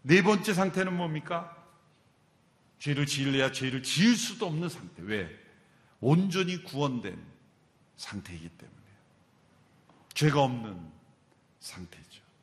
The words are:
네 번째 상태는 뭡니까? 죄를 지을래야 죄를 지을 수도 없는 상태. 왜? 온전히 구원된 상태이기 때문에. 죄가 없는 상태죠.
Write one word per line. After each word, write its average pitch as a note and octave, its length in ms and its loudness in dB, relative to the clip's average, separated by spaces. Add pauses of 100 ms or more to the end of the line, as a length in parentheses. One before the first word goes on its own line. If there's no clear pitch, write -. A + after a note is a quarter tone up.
네 F3 200 8
번째 G#3 300 2
상태는 F#3 420 0
뭡니까? E3+ 640 -6 (1200)
죄를 C#3+ 260 0
지을래야 C3+ 460 2
죄를 C3 300 -4
지을 A3 340 4
수도 G3+ 300 -4
없는 E3 220 -2
상태. F2 340 -12
왜? G2 280 -4 (720)
온전히 F3+ 640 2
구원된 B2+ 600 -4 (720)
상태이기 F2 520 -12
때문에. - 320 -20 (1300)
죄가 D3 280 4
없는 G#2+ 480 -4 (720)
상태죠. - 600 -18 (200)